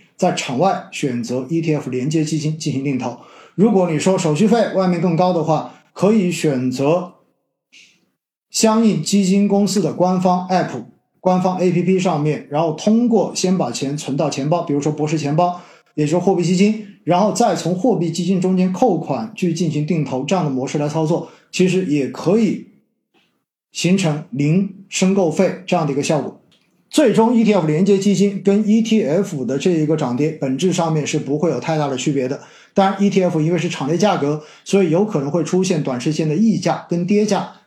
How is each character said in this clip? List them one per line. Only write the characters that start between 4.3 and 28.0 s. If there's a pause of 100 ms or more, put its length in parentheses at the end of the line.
续
费
外
面
更
高
的
话， (200)
可
以
选
择 (1400)
相
应
基
金
公
司
的
官
方
app、 (360)
官
方
A
P
P
上
面，
然
后
通
过
先
把
钱
存
到
钱
包，
比
如
说
博
士
钱
包， (360)
也
就
是
货
币
基
金， (180)
然
后
再
从
货
币
基
金
中
间
扣
款
去
进
行
定
投，
这
样
的
模
式
来
操
作， (240)
其
实
也
可
以 (1000)
形
成
零
申
购
费
这
样
的
一
个
效
果。 (500)
最
终
E
T
F
连
接
基